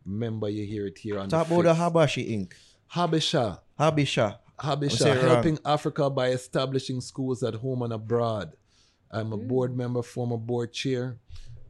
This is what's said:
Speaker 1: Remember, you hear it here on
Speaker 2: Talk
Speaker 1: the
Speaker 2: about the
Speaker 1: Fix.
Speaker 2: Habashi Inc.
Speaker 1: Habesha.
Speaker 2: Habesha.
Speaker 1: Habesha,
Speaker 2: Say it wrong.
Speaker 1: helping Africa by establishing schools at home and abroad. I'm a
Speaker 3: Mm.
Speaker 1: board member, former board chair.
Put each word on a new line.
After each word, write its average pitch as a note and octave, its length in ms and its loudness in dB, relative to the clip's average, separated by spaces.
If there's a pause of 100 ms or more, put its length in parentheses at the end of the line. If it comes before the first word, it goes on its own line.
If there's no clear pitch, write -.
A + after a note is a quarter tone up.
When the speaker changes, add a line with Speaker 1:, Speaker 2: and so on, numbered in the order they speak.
Speaker 1:
Remember, G#2+ 440 -4
you G#2+ 180 -4
hear G#2 220 -6
it F#2+ 100 -14
here G#2 220 -4
on G2 80 -6
Speaker 2:
Talk D#3+ 200 2
Speaker 1:
the E3 60 2
Speaker 2:
about F3 100 6
the E3 100 8
Speaker 1:
Fix. E3 60 0 (140)
Speaker 2:
Habashi D3 300 4 (120)
Inc. F#2+ 160 -6 (400)
Speaker 1:
Habesha. D#3+ 680 0 (180)
Speaker 2:
Habesha. C#3+ 600 2 (200)
Speaker 1:
Habesha, C#3+ 400 -2
Speaker 2:
Say D3+ 120 6
it C3+ 60 4
wrong. B2+ 180 4
Speaker 1:
helping D3 320 4
Africa D3 420 0
by C3+ 220 0
establishing C3 720 -2
schools C3 400 -4
at A2+ 120 -2
home B2+ 280 -4
and A#2 100 -4
abroad. A2 640 -2 (540)
I'm A2 220 -6
a G#2+ 60 -4
Speaker 3:
Mm. G#2+ 100 -8
Speaker 1:
board B2 280 0
member, B2 260 -2
former A#2+ 360 -4
board A#2+ 340 -4
chair. B2+ 460 -4 (500)